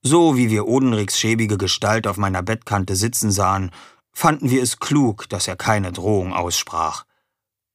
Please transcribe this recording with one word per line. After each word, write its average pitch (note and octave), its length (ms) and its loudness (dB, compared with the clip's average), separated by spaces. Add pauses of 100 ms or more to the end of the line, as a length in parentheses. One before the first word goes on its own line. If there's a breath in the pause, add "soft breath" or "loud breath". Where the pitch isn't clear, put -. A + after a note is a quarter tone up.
So D#3 360 4
wie A#2+ 120 2
wir G#2+ 160 0
Odenriks A#2 540 0
schäbige A2+ 380 0
Gestalt G#2 500 -2
auf G2+ 80 -4
meiner F#2+ 260 -2
Bettkante G2 540 -4
sitzen A2 340 -2
sahen, F#2+ 420 0 (420 loud breath)
fanden D3+ 360 2
wir B2+ 140 2
es - 160 -4
klug, C3+ 480 0
dass G2+ 220 -4
er F2+ 80 -6
keine G2+ 340 0
Drohung F#2 420 0
aussprach. E2+ 680 -4 (720)